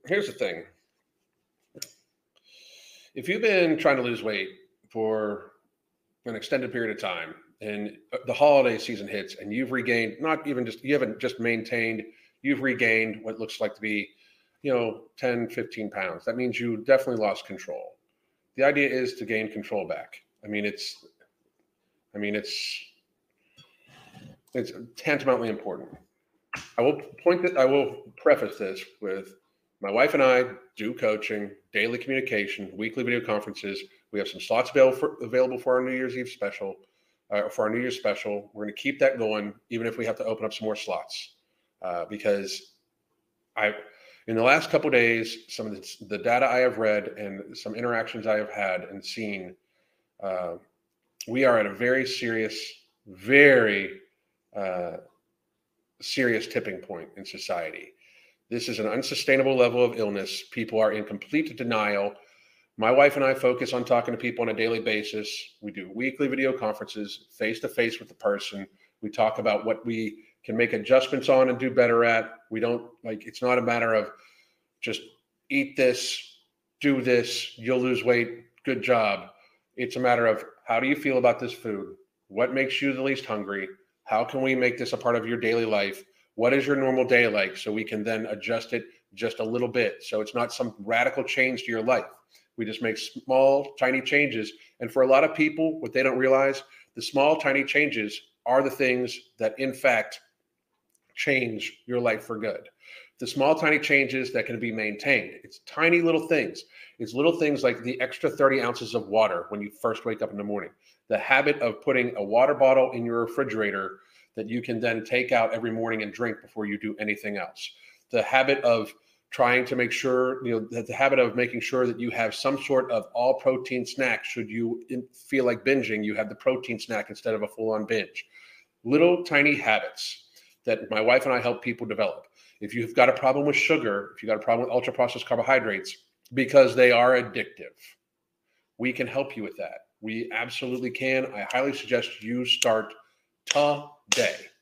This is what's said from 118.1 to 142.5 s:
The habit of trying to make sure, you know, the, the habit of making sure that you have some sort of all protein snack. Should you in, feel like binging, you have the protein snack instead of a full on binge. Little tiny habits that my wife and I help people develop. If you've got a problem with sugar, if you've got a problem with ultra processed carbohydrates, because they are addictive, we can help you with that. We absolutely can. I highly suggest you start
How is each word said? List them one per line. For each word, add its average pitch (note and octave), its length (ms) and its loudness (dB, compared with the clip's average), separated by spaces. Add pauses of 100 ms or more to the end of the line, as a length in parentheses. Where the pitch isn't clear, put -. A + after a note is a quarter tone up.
The A2+ 120 2
habit C3+ 400 2
of A#2 280 2 (380)
trying B2 360 4
to C3 100 -4
make A#2+ 160 0
sure, B2+ 520 0
you A#2+ 80 -2
know, A2 200 -2
the, A#2 100 -6
the - 120 -10
habit C3+ 260 4
of A#2 160 2
making A#2+ 260 -2
sure B2+ 240 0
that A#2 140 -2
you A#2+ 100 -2
have A2 240 -2
some C#3 300 -2
sort B2+ 280 2
of G#2+ 220 0
all B2+ 220 2
protein B2+ 500 -2
snack. B2 400 -2
Should A2+ 240 -6
you A#2 400 -4
in, B2 140 -8 (100)
feel C3 320 0
like A#2+ 180 0
binging, A2+ 400 2
you G#2 120 -4
have G#2 140 -2
the G#2 60 -12
protein B2+ 440 -2
snack - 300 -6
instead A2 260 -4
of G#2+ 80 -4
a G2 40 -4
full A2 260 -4
on G#2+ 120 -2
binge. G#2 400 -4 (580)
Little E3+ 400 4
tiny C#3+ 320 4
habits - 680 -2 (420)
that A2 240 -2
my A2 120 0
wife B2+ 240 6
and C3 80 2
I B2 60 2
help A2+ 220 -2
people A#2+ 240 -6
develop. G#2 400 -2 (340)
If - 140 -10
you've A2+ 220 -4
got B2 140 8
a - 40 4
problem C#3 320 2
with C#3+ 100 2
sugar, G#2+ 600 2
if - 80 -16
you've G#2+ 60 -6
got A2 80 2
a G#2+ 60 -8
problem A#2+ 240 2
with A#2 60 -4
ultra B2 200 0
processed B2 320 -2
carbohydrates, A#2 720 0 (360)
because B2+ 420 8
they B2 160 8
are B2 300 6
addictive, G#2+ 540 -8 (1000)
we B2 160 -2
can C3 120 -2
help C3+ 300 -4
you A2 80 -8
with F#2 140 -10
that. - 300 -12 (120)
We A2 340 -8
absolutely B2 560 -6
can. C3 360 0 (100)
I G2+ 160 -6
highly C3+ 220 0
suggest - 500 -2
you B2 220 -4
start A2 480 2 (540)